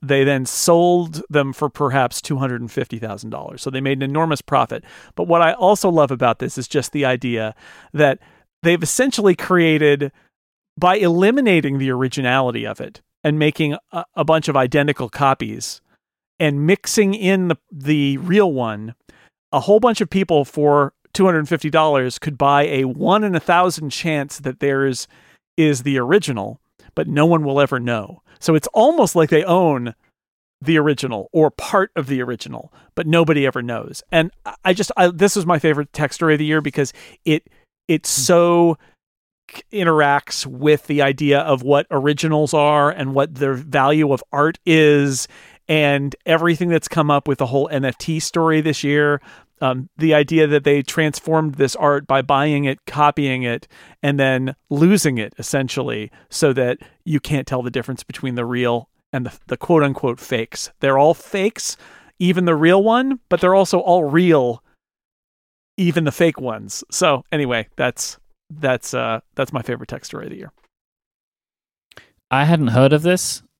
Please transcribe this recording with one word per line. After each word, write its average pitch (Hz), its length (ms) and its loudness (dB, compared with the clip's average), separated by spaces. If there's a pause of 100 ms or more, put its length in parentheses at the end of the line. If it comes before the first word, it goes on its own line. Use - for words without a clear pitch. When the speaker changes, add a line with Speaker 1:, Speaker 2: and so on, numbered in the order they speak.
Speaker 1:
they 135 220 2
then 135 200 0
sold 170 840 0
them 143 220 0
for 147 160 -4
perhaps 127 520 -2
two 143 180 -6
hundred 127 220 -4
and 117 120 -12
fifty 123 260 -8
thousand 107 320 -12
dollars. 117 320 -14
So 139 80 -8
they 131 100 -6
made 135 180 -2
an 135 120 -6
enormous 156 320 -2
profit. 127 400 -2 (320)
But 175 140 -4
what 170 120 4
I 165 120 4
also 196 360 2
love 156 220 4
about 120 300 0
this 127 180 -8
is 123 80 -8
just 135 240 -4
the 147 140 -2
idea 120 500 -2 (380)
that 143 260 2 (460)
they've 170 180 2
essentially 208 540 0
created, 151 720 2 (640)
by 180 200 2
eliminating 185 840 2
the 135 120 -2
originality 127 760 -2
of 107 140 -10
it - 200 -14 (220)
and 151 160 0
making 151 380 0 (160)
a, 175 120 -8 (120)
a 160 80 0
bunch 160 240 2
of 143 80 0
identical 135 520 0
copies 135 720 -4 (600)
and 147 260 0
mixing 196 480 0
in 190 320 0
the, 165 100 0 (140)
the 143 480 -2
real 185 340 2
one, 110 440 -6 (560)
a 143 80 0
whole 208 180 4
bunch 226 220 2
of 202 100 -4
people 175 340 0
for 147 500 2 (180)
two 190 140 2
hundred 156 220 0
fifty 160 220 -4
dollars 143 480 0
could 147 180 -8
buy 143 280 2
a 135 220 -2
one 165 360 0
in 196 140 0
a 151 40 -2
thousand 170 500 0
chance 147 500 -6
that 131 180 -8
theirs 135 480 -2 (500)
is 147 280 2
the 139 140 0
original, 123 600 -2 (340)
but - 140 -4
no 147 180 2
one 165 180 2
will 139 160 0
ever 135 200 0
know. 120 420 -6 (160)
So - 160 2
it's 156 140 0
almost 262 480 2
like 160 140 4
they 156 120 4
own 160 520 0 (640)
the 160 160 0
original 131 560 -2
or 156 180 4
part - 460 -2
of 143 100 -4
the 131 160 -2
original, 123 500 -12 (220)
but 160 140 -4
nobody 156 380 4
ever 127 160 -2
knows. 117 400 -10 (100)
And 165 180 2 (140)
I, - 100 -14 (120)
I 185 60 4
just, 190 240 -4
I, 180 120 6
this 180 260 0
was 185 120 -2
my 175 120 0
favorite 147 340 -2
tech 143 200 -4
story 160 220 0
of 151 40 2
the 156 60 -4
year 156 160 0
because 147 320 -4 (320)
it, 156 240 -2 (400)
it 156 180 -2
Speaker 2:
Hmm. - 20 -6
Speaker 1:
so 170 720 2 (720)
c-, - 120 -20 (100)
interacts 151 720 0
with 139 400 0
the 147 160 0
idea 139 380 2
of 143 220 -2
what 143 280 2
originals 151 640 0
are 147 360 2
and 143 240 -6
what 143 200 0
the 135 200 -2
value 143 580 2
of 131 180 -2
art 147 340 0
is 147 600 2 (400)
and 143 480 0 (100)
everything 170 440 2
that's 165 200 0
come 151 220 0
up 143 160 0
with 139 120 -2
the 135 80 -2
whole 135 240 -2
N 139 140 -4
F 127 140 -4
T 156 220 -6
story 160 400 0
this 151 240 -2
year. 147 360 0 (400)
Um, 131 360 -4
the 156 180 0
idea 151 320 2
that 143 160 0
they 143 200 2
transformed 156 760 -4
this 139 180 -2
art 143 320 0
by 135 160 0
buying 143 420 0
it, 135 220 -6
copying 139 560 0
it, 120 240 -6 (380)
and 143 120 0
then 131 380 0 (160)
losing 156 480 2
it, 107 180 -8
essentially, 127 760 -6 (180)
so 143 220 2
that 123 260 -2 (260)
you 151 140 0
can't 135 260 -4
tell 127 180 -6
the 123 80 -8
difference 123 340 -8
between 127 320 -10
the 120 80 -4
real 120 440 -2 (240)
and 127 140 -6
the, - 100 -16 (120)
the 127 80 -6
quote-unquote 139 640 0
fakes. - 580 -8
They're 135 180 2
all 147 160 4
fakes, - 640 -6 (440)
even 180 240 2
the 170 100 2
real 170 300 4
one, 254 340 0 (100)
but 175 120 0
they're 185 160 4
also 190 240 2
all 175 240 2
real, 143 580 2 (1120)
even 170 280 0
the 143 80 -2
fake 170 280 0
ones. 110 520 -10
So 143 400 0
anyway, 123 420 -2
that's, - 420 -6 (340)
that's, 143 440 -4
uh, 117 280 -4 (120)
that's 131 180 -6
my 123 100 -6
favorite 127 260 -10
tech - 160 -14
story - 220 -14
of - 40 -14
the 196 80 -14
year. 196 140 -20 (1800)
Speaker 2:
I 139 140 2
hadn't 156 240 2
heard 131 240 4
of 151 100 4
this, 180 400 -2 (180)